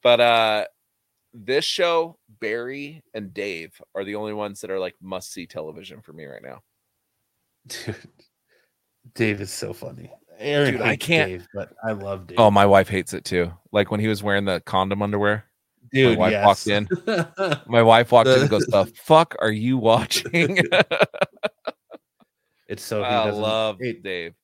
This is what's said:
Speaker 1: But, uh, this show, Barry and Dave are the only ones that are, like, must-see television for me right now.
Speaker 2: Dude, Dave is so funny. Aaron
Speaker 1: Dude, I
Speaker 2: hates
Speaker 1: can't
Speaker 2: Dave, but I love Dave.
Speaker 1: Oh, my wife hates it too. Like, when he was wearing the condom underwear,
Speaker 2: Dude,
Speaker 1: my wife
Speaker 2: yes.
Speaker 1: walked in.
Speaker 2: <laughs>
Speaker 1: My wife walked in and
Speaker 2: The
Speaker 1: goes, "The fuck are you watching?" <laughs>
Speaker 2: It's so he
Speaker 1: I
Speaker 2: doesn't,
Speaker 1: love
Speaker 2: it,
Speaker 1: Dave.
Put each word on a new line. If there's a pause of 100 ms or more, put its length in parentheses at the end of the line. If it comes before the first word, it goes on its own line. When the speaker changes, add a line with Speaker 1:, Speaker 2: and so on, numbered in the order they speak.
Speaker 1:
But,
uh, (680)
this
show, (220)
Barry (120)
and
Dave (160)
are
the
only
ones
that
are,
like,
must-see
television
for
me
right
now. (1040)
Speaker 2:
Dude, (1200)
Dave
is
so
funny. (260)
Aaron
Speaker 1:
Dude,
I
Speaker 2:
hates
Speaker 1:
can't
Speaker 2:
Dave,
but (100)
I
love
Dave.
Speaker 1:
Oh,
my
wife
hates
it
too. (200)
Like,
when
he
was
wearing
the
condom
underwear, (480)
Speaker 2:
Dude,
Speaker 1:
my
wife
Speaker 2:
yes.
Speaker 1:
walked
in. (760)
Speaker 2:
<laughs>
Speaker 1:
My
wife
walked
in
and
Speaker 2:
The
Speaker 1:
goes,
"The
fuck
are
you
watching?"
<laughs> (2000)
Speaker 2:
It's
so
he
Speaker 1:
I
Speaker 2:
doesn't,
Speaker 1:
love
Speaker 2:
it,
Speaker 1:
Dave.